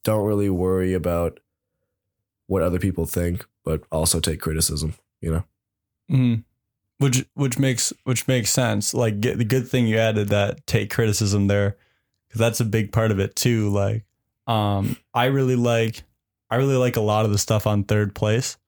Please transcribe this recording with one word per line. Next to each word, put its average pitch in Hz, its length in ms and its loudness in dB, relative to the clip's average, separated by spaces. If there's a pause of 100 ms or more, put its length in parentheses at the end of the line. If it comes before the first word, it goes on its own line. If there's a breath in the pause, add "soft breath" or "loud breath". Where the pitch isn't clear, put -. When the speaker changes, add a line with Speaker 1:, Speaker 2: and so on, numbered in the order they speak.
Speaker 1:
Don't 107 220 0
really 101 240 0
worry 92 440 0
about 85 460 -2 (1080)
what 92 140 0
other 87 180 0
people 90 260 -2
think, 87 400 -4 (180)
but 78 180 -4 (100)
also 80 280 0
take 78 200 -6
criticism, 78 540 -4 (280)
you 82 100 -4
know? 80 120 -2 (680)
Speaker 2:
Mm-hmm. 123 300 0 (580)
Which, 127 340 2
which 135 240 -2
makes, 131 340 0 (120)
which 123 240 -2
makes 123 240 2
sense. 110 420 0
Like, 113 260 0
get, 117 180 -2
the 117 80 0
good 123 220 0
thing 120 200 2
you 110 100 2
added 110 320 2
that 101 380 0
take 104 240 0
criticism 104 560 0
there, 101 240 2 (580)
'cause 110 100 -8
that's 117 200 0
a 117 60 0
big 107 260 -2
part 110 200 2
of 98 80 0
it 98 160 -2
too. 113 340 2
Like, 101 360 -2 (420)
um, 104 480 -2 (180)
I 120 120 2
really 135 320 2
like, 117 460 0 (460)
I 113 80 0
really 135 200 2
like 123 180 2
a 113 60 0
lot 107 240 2
of 104 60 2
the 101 80 2
stuff - 280 0
on 104 160 2
Third 107 320 0
Place 110 420 -2 (100)